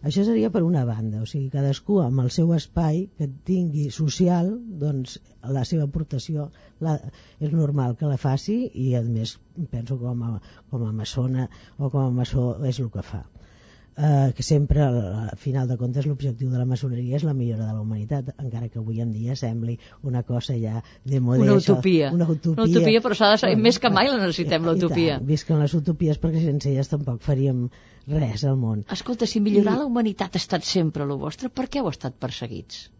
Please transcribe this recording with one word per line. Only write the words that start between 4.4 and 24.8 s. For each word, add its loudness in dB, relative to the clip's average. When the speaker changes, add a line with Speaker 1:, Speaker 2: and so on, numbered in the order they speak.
Speaker 1:
doncs -4
la -2
seva 0
aportació -6
la, 0
és -2
normal 0
que 0
la 0
faci 0
i, 0
a 0
més, -2
penso -6
com -4
a, -4
com -4
a -4
maçona -2
o -2
com 2
a 0
maçó 0
és -2
el -4
que -6
fa. -10
Eh, 4
que -6
sempre, 4
al, 2
al -10
final -4
de -2
comptes, -2
l'objectiu -4
de -2
la 0
maçoneria -2
és -2
la 0
millora -2
de -4
la -4
humanitat, -4
encara -6
que -8
avui -4
en -2
dia -4
sembli -4
una -2
cosa -4
ja -4
de 0
modé, 4
Speaker 2:
Una 8
Speaker 1:
això, 6
Speaker 2:
utopia. 2
Speaker 1:
una 2
utopia. 0
Speaker 2:
Una 4
utopia, 6
però 0
s'ha 8
de 6
ser, 2
Speaker 1:
Bueno, 4
Speaker 2:
més 4
que 2
mai 4
la 2
necessitem, 0
Speaker 1:
i, 0
i 2
Speaker 2:
l'utopia. 2